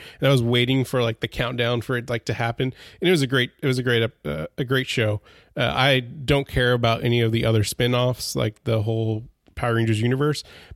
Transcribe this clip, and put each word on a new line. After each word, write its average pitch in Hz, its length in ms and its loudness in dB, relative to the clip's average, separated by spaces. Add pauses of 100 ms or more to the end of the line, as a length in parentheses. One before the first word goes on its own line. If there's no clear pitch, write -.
(200)
And 139 80 2
I 139 40 6
was 131 100 4
waiting 123 420 2
for, 123 180 -2
like, 113 180 -2
the 117 80 -4
countdown 120 540 -2
for 127 160 -4
it, 120 100 -8
like, 120 160 -4
to - 100 -4
happen. 120 380 -4 (280)
And 170 80 2
it - 20 6
was 175 100 4
a 135 60 2
great, 127 240 0 (120)
it 160 40 -2
was 127 120 0
a 131 40 -2
great, 117 280 2 (140)
uh, 76 220 -6 (100)
a 147 80 -4
great 131 220 0
show. 107 340 0 (340)
Uh, 127 220 0
I 131 240 4
don't 135 480 -2
care 123 240 2
about 117 320 2
any 120 160 2
of 113 100 2
the 113 140 0
other 110 180 4
spin-offs, 123 720 -2
like 113 300 -4
the 113 180 0
whole 110 420 -2 (300)
Power 120 200 -2
Rangers 113 260 2
universe, 131 420 0 (340)